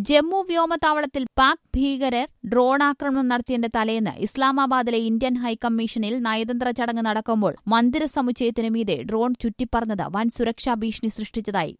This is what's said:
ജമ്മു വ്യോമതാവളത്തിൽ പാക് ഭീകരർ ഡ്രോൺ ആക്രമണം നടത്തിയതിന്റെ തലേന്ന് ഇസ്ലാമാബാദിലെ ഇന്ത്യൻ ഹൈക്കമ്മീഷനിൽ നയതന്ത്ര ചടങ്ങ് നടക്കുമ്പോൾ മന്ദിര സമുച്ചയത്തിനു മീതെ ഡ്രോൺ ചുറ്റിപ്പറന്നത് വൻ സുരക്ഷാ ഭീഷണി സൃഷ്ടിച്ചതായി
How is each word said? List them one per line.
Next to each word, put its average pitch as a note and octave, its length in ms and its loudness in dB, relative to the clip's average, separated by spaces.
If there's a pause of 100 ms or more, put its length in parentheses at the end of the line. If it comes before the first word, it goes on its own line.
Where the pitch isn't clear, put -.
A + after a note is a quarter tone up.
ജമ്മു D#4 400 4
വ്യോമതാവളത്തിൽ D#4+ 800 0 (120)
പാക് C#4 360 4
ഭീകരർ C4+ 560 0 (180)
ഡ്രോൺ B3 380 4
ആക്രമണം C4+ 440 0
നടത്തിയതിന്റെ A#3+ 460 -2
തലേന്ന് A3 480 0
ഇസ്ലാമാബാദിലെ B3+ 800 0
ഇന്ത്യൻ A#3 340 0
ഹൈക്കമ്മീഷനിൽ A3+ 840 -2
നയതന്ത്ര A#3 500 -2
ചടങ്ങ് A#3 340 -2
നടക്കുമ്പോൾ G#3+ 500 0 (120)
മന്ദിര A#3+ 420 4
സമുച്ചയത്തിനു A#3 600 -2
മീതെ G#3 320 0
ഡ്രോൺ A3 340 0
ചുറ്റിപ്പറന്നത് A3+ 760 -2
വൻ G#3+ 200 0
സുരക്ഷാ A#3 440 -2
ഭീഷണി A3 360 -4
സൃഷ്ടിച്ചതായി G3 680 -4